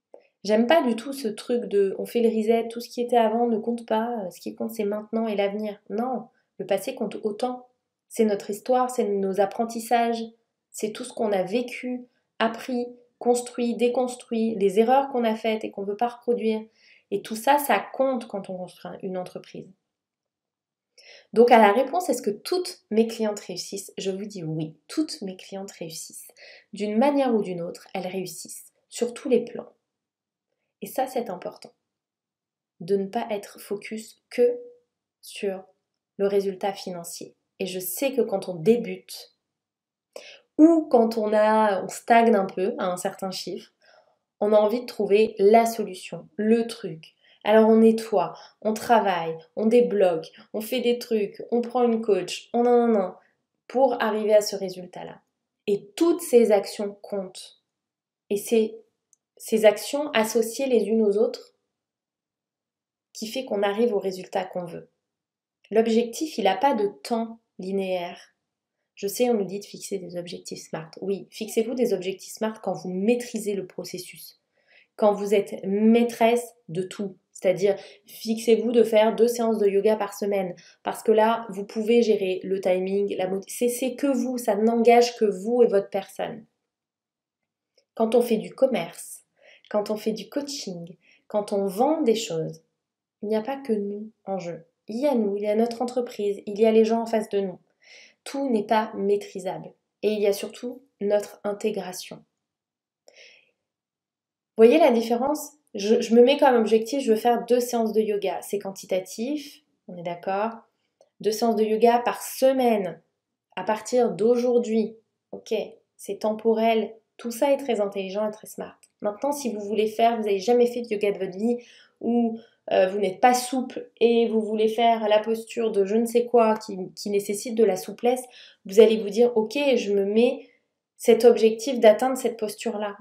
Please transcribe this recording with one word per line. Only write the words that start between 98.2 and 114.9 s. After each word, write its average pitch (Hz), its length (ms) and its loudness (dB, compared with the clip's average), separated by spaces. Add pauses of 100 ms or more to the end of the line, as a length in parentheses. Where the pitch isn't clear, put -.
Tout 277 260 -6
n'est 214 160 0
pas 214 300 -4
maîtrisable. 185 800 -6 (300)
Et 202 60 0
il 214 100 -2
y 202 80 2
a 202 60 2
surtout 247 480 -12 (200)
notre 202 420 -2
intégration. 190 800 -8 (2250)
Voyez 247 200 10
la 311 140 8
différence ? 240 600 0 (220)
Je, 214 260 2
je 220 160 2
me 240 80 12
mets 277 140 6
comme 269 180 6
objectif, 226 480 2
je 226 80 2
veux 214 60 2
faire 233 280 0
deux 247 140 2
séances 233 320 -2
de 214 100 2
yoga. 196 400 -2
C'est - 180 -6
quantitatif, 208 1040 -8 (260)
on 180 100 -16
est 175 60 -12
d'accord ? 190 480 -4 (680)
Deux 202 120 -2
séances 220 260 0
de 220 60 2
yoga 220 360 4
par 202 220 -4
semaine, 233 800 0 (540)
à 185 80 -6
partir 226 480 0
d'aujourd'hui. 226 840 2 (360)